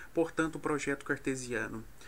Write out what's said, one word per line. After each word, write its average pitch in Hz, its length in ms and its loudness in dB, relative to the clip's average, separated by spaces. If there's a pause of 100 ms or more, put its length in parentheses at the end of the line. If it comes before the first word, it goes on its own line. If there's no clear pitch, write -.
(140)
Portanto, 160 420 4
o 151 40 -4
projeto 143 460 0
cartesiano. 120 800 0 (240)